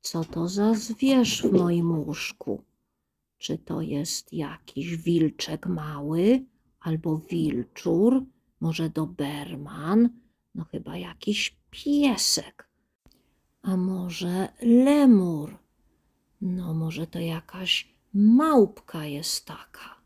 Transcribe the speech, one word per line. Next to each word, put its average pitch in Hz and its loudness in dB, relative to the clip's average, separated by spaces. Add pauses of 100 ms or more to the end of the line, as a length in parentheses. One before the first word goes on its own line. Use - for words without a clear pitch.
Co 165 -6
to 170 -6
za 202 2
zwierz 247 2
w - 2
moim 170 4
łóżku? - -8 (720)
Czy 156 -6
to 160 -8
jest 156 -6
jakiś 160 -10
wilczek 160 -2
mały 165 0 (340)
albo 160 -4
wilczur? 170 0 (340)
Może 160 -4
doberman? 147 -2 (460)
No 165 -10
chyba 160 -12
jakiś 180 -6 (120)
piesek. - -2 (920)
A 185 -2
może 180 -4 (120)
lemur? 233 6 (840)
No 180 -4
może 160 -4
to 175 -10
jakaś 170 -6 (180)
małpka 214 4
jest 143 -8
taka. - -20